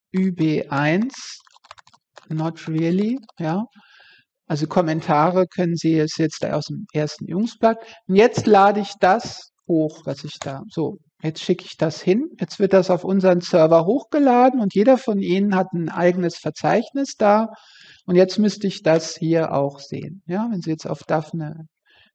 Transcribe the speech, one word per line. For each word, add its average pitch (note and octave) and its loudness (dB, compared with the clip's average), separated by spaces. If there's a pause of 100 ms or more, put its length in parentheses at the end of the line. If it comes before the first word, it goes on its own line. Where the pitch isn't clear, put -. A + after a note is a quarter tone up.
(140)
Ü F#3+ 0
B D#3 -2
eins. D#3+ -2 (920)
Not D#3+ -6
really, F3 -2 (220)
ja. E3+ -4 (840)
Also D#3 -4
Kommentare E3 2
können F3+ -2
Sie D#3+ 0
es D#3 -2
jetzt - -2
aus D3+ -4
dem D3 -12
ersten D3+ -6
Übungsblatt. A3 -2 (300)
Und F#3 0
jetzt A#3 4
lade G#3 6
ich F#3+ -8
das - 0 (160)
hoch, D#3+ -2
was - -10
ich - -14
da, C3+ -12
so, - -6 (240)
jetzt D#3 -6
schicke - -2
ich - -20
das D#3 -2
hin. A#3 0
Jetzt - -10
wird G3 2
das F#3 4
auf F3 0
unseren F#3+ 2
Server E3 4
hochgeladen C4 2
und G3 -2
jeder B3 4
von G#3+ -2
Ihnen G3 0
hat F#3 0
ein E3+ -4
eigenes F3 0
Verzeichnis G3 -2
da. G#3+ 2 (560)
Und F3+ 0
jetzt F#3 4
müsste G#3 0
ich - -6
das E3 0
hier D#3+ 0
auch C#3+ -2
sehen. D3 -14
Ja, G3 -6
wenn F#3 -6
Sie E3 -8
jetzt D#3+ -6
auf D#3 -8
Daphne D#3+ -6 (480)